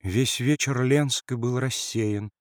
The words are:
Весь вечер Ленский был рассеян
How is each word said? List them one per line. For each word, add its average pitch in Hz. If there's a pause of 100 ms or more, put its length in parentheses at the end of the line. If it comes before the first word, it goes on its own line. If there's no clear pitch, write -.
Весь 107
вечер 135
Ленский 135
был 123
рассеян 107 (100)